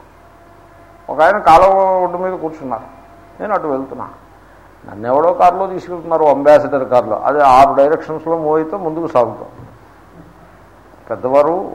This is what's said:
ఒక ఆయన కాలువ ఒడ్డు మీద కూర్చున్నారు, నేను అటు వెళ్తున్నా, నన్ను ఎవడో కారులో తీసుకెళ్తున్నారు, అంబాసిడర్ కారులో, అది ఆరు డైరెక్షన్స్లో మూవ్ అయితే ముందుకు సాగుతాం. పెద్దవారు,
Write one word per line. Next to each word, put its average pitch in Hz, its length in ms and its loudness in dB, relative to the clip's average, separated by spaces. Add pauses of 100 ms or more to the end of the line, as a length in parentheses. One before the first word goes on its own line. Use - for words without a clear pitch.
(1080)
ఒక 131 120 -2
ఆయన 185 160 4
కాలువ 190 640 4
ఒడ్డు 175 140 -4
మీద 185 160 -6
కూర్చున్నారు, 156 500 -10 (580)
నేను 208 120 -6
అటు 175 140 -4
వెళ్తున్నా, 131 420 -8 (800)
నన్ను 104 180 -12
ఎవడో 151 260 0
కారులో 185 340 0
తీసుకెళ్తున్నారు, 170 560 -6
అంబాసిడర్ 143 640 4
కారులో, 110 300 0
అది 143 240 0
ఆరు 135 300 6
డైరెక్షన్స్లో 156 640 -2
మూవ్ 156 180 -2
అయితే 160 220 -4
ముందుకు 165 300 -6
సాగుతాం. 113 400 -2 (1600)
పెద్దవారు, 143 640 0